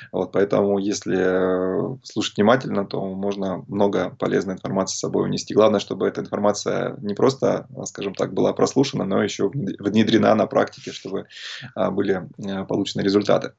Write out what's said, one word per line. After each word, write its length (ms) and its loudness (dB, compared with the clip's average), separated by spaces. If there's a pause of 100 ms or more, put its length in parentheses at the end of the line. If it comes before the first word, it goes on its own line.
(120)
Вот, 200 -2
поэтому, 460 2
если, 380 -2 (800)
э, 100 -10
слушать 320 -6
внимательно, 500 4
то 160 -6 (120)
можно 520 -4
много 520 0
полезной 360 0
информации 420 -2
с 40 -6
собой 240 0
унести. 300 -4
Главное, 260 6
чтобы 260 -2
эта 140 -2
информация 800 -2
не 140 -6
просто, 600 0
э, 120 -10
скажем 280 -8
так, 200 -4
была 180 2
прослушана, 540 0
но 160 0
ещё 260 -2
внед-, 320 -6
внедрена 540 4
на 120 4
практике, 460 -2
чтобы, 340 -8 (480)
а, 160 0
были, 380 -2 (100)
э, 280 -6
получены 340 -2
результаты. 580 2